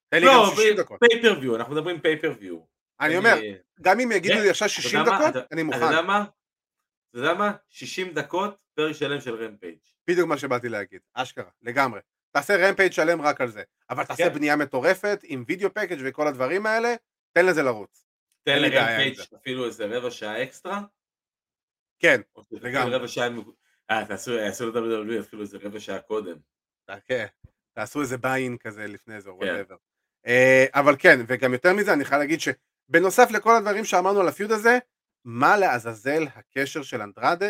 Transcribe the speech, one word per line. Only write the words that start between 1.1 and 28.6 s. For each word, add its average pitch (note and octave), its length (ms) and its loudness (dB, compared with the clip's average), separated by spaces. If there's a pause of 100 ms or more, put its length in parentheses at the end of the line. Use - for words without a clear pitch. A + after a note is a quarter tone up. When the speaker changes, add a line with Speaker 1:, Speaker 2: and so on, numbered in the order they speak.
Speaker 2:
אנחנו A#2 180 -6
מדברים D#3+ 260 -6
פייפריוויו. C3+ 580 -4 (420)
Speaker 1:
אני D3+ 120 0
Speaker 2:
תן F3 60 0
Speaker 1:
אומר, G#3+ 160 6
Speaker 2:
לי G#2+ 200 -6 (260)
Speaker 1:
גם G3 200 4
אם B3 120 -2
יגידו F#3+ 260 0
Speaker 2:
ו-, A3 40 0
Speaker 1:
לי G3 80 4
עכשיו G#3 160 0
Speaker 2:
אתה - 80 -2
Speaker 1:
שישים - 260 -2
Speaker 2:
יודע F#3 100 4
מה? G3 80 2
Speaker 1:
דקות, D4+ 180 2
Speaker 2:
אתה, - 180 -8
Speaker 1:
אני D#3+ 60 -2
Speaker 2:
אתה D#3+ 60 -2
Speaker 1:
מוכן. C#3 160 -2
Speaker 2:
יודע D#3+ 200 2
מה? G3+ 220 0 (840)
אתה A#2+ 80 -14
יודע D3+ 160 0
מה? G3+ 180 -2 (160)
שישים F3+ 460 -10
דקות, F#3 420 -4 (180)
פרק D3+ 180 -2
שלם C#3+ 280 -4
של A2+ 240 -8
רמפייג'. G2+ 340 -14 (280)
Speaker 1:
בדיוק E3+ 220 2
מה D3+ 100 0
שבאתי B2 300 -4
להגיד, G2+ 320 -10 (140)
אשכרה, A#2 360 -8 (120)
לגמרי. A#2+ 380 -4 (300)
תעשה F3+ 380 2
רמפייג' F#3+ 240 2
שלם E3+ 300 0
רק D3 180 0
על B2+ 80 -2
זה, G#2+ 140 -14 (280)
אבל C#3 140 -4
תעשה D3+ 240 0
Speaker 2:
כן. D3 60 -2
Speaker 1:
בנייה D3 220 0
מטורפת, D#3 680 -2
עם C3 260 -10
וידאו F#3 260 -4
פקאג' F3+ 300 -6
וכל C3+ 220 -4
הדברים D3 400 -2
האלה, A3+ 280 0 (380)
תן F3 140 4
לזה D#3+ 160 2
לרוץ. A2+ 440 -4 (360)
Speaker 2:
תן C#3+ 100 0
Speaker 1:
אין C#3+ 100 2
לי C3+ 80 2
בעיה C3 120 4
עם A2+ 80 2
Speaker 2:
לרמפייג' C3 260 0
Speaker 1:
זה. - 200 -20
Speaker 2:
אפילו B2+ 300 -8
איזה G#2+ 200 -8
רבע A#2+ 240 -6
שעה A2 320 -8
אקסטרה? F3+ 380 -10 (1160)
Speaker 1:
כן, C#3+ 220 4 (160)
Speaker 2:
או - 80 -20
שתתחיל A2+ 240 -12
Speaker 1:
לגמרי. B2 260 -2
Speaker 2:
רבע B2 140 -4
שעה B2 180 -4
עם-, A#2+ 160 -8 (480)
אה, G#2+ 180 -2
תעשו, G#2 240 -8
יעשו A2+ 340 -4
ל-W A2+ 440 -4
W A#2 80 -4
E - 20 -6
אפילו G#2+ 220 -14
איזה G2+ 200 -14
רבע G#2 180 -12
שעה G2 180 -10
קודם. G2 380 -8 (540)
Speaker 1:
אה, G2+ 100 -16
כן. A#2 260 -6 (460)
תעשו A2 280 -8
איזה B2+ 180 -6
ביי-אין C3 400 -4
כזה G#2+ 280 -14